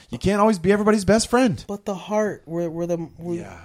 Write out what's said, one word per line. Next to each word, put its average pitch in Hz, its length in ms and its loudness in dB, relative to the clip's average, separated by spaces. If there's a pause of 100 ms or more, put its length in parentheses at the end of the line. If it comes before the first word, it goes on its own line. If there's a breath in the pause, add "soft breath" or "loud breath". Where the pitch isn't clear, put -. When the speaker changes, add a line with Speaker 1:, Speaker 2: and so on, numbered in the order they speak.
(100)
Speaker 1:
you 120 80 -10
can't 202 220 0
always 214 180 4
be 170 140 2
everybody's 208 320 2
best 208 240 2
friend. 240 380 2
Speaker 2:
But 202 180 -10
the 202 100 -6
heart, 196 520 -4
we're, 170 240 -4
we're 170 160 -6
the, 165 220 -4 (100)
we, 170 220 -8
Speaker 1:
Yeah, 92 240 -16